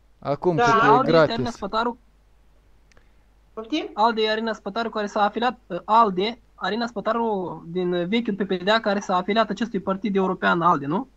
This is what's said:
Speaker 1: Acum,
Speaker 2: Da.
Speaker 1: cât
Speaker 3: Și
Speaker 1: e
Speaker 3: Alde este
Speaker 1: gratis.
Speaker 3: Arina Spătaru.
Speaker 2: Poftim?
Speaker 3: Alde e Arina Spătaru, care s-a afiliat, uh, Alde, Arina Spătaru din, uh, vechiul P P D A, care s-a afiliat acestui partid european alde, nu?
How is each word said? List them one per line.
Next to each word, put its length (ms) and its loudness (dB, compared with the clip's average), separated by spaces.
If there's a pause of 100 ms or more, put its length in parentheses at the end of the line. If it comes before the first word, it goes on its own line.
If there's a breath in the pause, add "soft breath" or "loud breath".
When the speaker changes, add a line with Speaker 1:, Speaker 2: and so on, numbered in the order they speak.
(180)
Speaker 1:
Acum, 380 -2
Speaker 2:
Da. 80 2
Speaker 1:
cât 80 4
Speaker 3:
Și 60 4
Speaker 1:
e 100 4
Speaker 3:
Alde 100 8
este 120 2
Speaker 1:
gratis. 220 6
Speaker 3:
Arina 180 -2
Spătaru. 480 -4 (1500)
Speaker 2:
Poftim? 420 -6
Speaker 3:
Alde 280 2
e 80 2
Arina 220 -2
Spătaru, 380 -6
care 160 -4
s-a 160 -2
afiliat, 440 0
uh, 180 -8
Alde, 540 2 (160)
Arina 320 -4
Spătaru 840 -4
din, 240 -2
uh, 140 -2
vechiul 280 -2
P 80 -4
P 220 -2
D 40 0
A, 120 2
care 200 -2
s-a 160 -2
afiliat 340 0
acestui 300 -4
partid 360 -4
european 460 0
alde, 240 2
nu? 300 -4